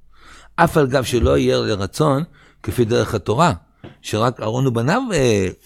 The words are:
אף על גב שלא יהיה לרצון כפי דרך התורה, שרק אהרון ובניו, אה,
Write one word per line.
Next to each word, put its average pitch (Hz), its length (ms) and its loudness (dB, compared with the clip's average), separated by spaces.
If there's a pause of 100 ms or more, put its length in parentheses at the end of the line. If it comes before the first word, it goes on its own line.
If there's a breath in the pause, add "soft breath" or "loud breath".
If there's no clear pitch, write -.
(560 loud breath)
אף 170 220 2
על 147 100 4
גב 127 160 0
שלא 123 340 2
יהיה 127 200 2
לרצון 120 680 0 (400 soft breath)
כפי 117 220 0
דרך 110 300 0
התורה, 113 380 0 (480 loud breath)
שרק 113 380 -2
אהרון 117 280 -2
ובניו, 127 340 0 (120)
אה, 113 360 2 (160)